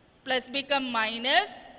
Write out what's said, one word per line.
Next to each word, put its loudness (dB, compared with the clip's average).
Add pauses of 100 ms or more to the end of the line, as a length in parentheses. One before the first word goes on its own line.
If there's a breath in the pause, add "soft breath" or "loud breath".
(240)
Plus 0
become 0
minus, 2 (180)